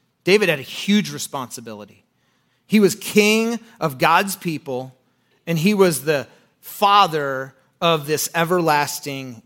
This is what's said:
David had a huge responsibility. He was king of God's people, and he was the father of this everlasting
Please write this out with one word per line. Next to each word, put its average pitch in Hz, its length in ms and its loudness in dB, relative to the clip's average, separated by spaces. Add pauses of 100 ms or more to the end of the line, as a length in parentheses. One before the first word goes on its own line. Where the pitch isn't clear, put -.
(240)
David 190 240 4
had 151 100 0
a 131 40 -12
huge 196 480 -2
responsibility. 117 960 -12 (600)
He 214 140 4
was 190 140 4
king 220 680 0 (200)
of 139 180 -4
God's 175 380 2
people, 135 600 -8 (500)
and 170 120 -2
he 202 160 2
was 170 300 2
the 147 220 -2 (340)
father 156 960 0 (260)
of 160 260 0
this 147 280 -4
everlasting 147 1120 -2